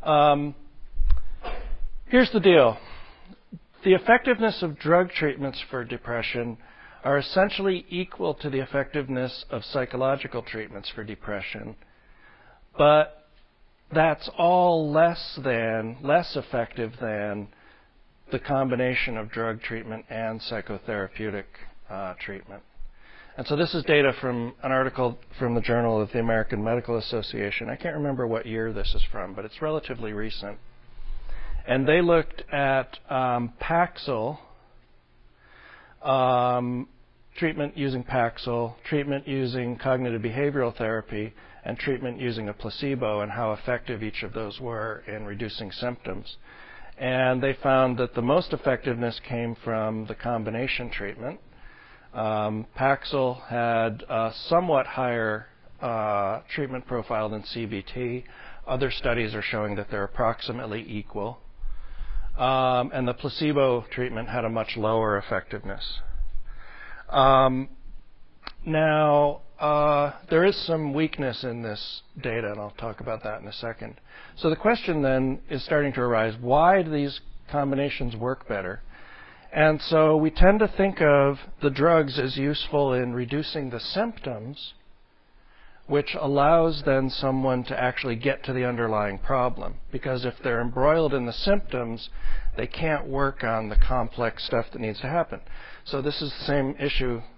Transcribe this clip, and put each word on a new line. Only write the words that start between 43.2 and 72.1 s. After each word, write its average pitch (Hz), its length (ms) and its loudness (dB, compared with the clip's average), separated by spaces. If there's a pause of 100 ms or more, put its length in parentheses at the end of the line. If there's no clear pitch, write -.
and 104 100 -4
how 113 220 -2
effective 117 500 -4
each 107 200 -6
of 110 100 -10
those 110 260 -8
were 113 480 -8
in 107 180 -8
reducing 104 460 -8
symptoms. - 680 -8 (600)
And 127 440 0
they 135 120 2
found 131 460 4
that 123 160 -2
the 123 60 0
most 143 300 2
effectiveness 120 720 -2
came 117 380 -4
from 110 440 -4
the 110 80 -8
combination 120 720 -4
treatment. 110 500 -8 (720)
Um, 107 540 -2 (100)
Paxil 131 760 0
had 117 600 0
a 113 220 0 (160)
somewhat 165 400 2
higher, 113 580 -2 (340)
uh, 107 600 0 (100)
treatment 131 380 -6
profile 110 420 -2
than 104 160 -6
C 113 220 -6
B 101 160 -6
T. 123 400 -6 (420)
Other 131 240 0
studies 117 460 -2
are 104 80 -4
showing 107 320 -4
that 101 160 -6
they're 101 140 -2
approximately 117 840 -4
equal. 104 500 -8 (960)
Um, 127 600 2
and 127 120 0
the 123 60 0
placebo 135 800 2
treatment 117 360 -4
had 120 160 -2
a 113 60 0
much 113 260 -2
lower 110 440 2
effectiveness. - 800 -6 (1080)
Um, 135 600 6 (960)
now, 151 760 4 (180)
uh, 147 540 2 (180)
there 165 140 6
is 196 200 4
some 156 280 -2
weakness 147 500 -2
in 120 180 -6
this 107 400 -10 (180)